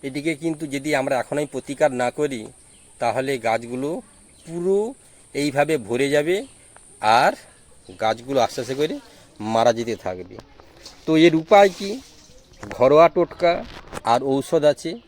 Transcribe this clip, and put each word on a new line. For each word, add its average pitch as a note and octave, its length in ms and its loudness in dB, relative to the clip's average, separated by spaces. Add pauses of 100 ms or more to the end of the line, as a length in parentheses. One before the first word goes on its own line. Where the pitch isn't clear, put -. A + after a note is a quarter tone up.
এটিকে C#3+ 300 -4 (100)
কিন্তু D#3+ 220 -4 (100)
যদি C#3+ 160 -4 (100)
আমরা C3+ 220 -2
এখনই C#3+ 300 -4
প্রতিকার C#3 380 -2 (120)
না B2 80 0
করি, C#3 300 -4 (600)
তাহলে B2+ 320 -2 (140)
গাছগুলো A#2+ 440 -4 (560)
পুরো F3 320 -2 (560)
এইভাবে C#3+ 400 0 (140)
ভরে B2 260 0
যাবে D3+ 220 2 (840)
আর E3 140 4 (720)
গাছগুলো A#2+ 440 -2
আস্তে - 160 -6
আস্তে B2 180 -6
করে D#3 140 -2 (460)
মারা A2+ 380 2
যেতে A#2 160 -4 (100)
থাকবে। F#2 320 -10 (680)
তো D#3+ 100 -2 (120)
এর E3+ 180 6
উপায় G3+ 360 6
কি? G3 120 -8 (720)
ঘরোয়া C3+ 520 4
টোটকা F3 380 0 (600)
আর B2 80 2 (120)
ঔষধ C#3+ 300 0 (100)
আছে। E3 180 -6 (180)